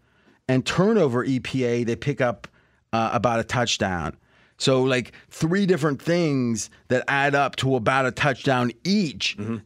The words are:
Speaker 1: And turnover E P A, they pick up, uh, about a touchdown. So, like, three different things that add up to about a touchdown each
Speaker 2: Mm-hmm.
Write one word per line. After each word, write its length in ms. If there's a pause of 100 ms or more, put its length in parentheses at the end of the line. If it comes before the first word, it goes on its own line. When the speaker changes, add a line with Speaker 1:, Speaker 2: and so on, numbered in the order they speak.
(480)
Speaker 1:
And 180
turnover 580
E 160
P 240
A, 200
they 120
pick 240
up, 260 (460)
uh, 220
about 260
a 40
touchdown. 720 (420)
So, 260
like, 280 (160)
three 380
different 340
things 720 (160)
that 220
add 260
up 220
to 180
about 320
a 60
touchdown 580 (140)
each 540
Speaker 2:
Mm-hmm. 280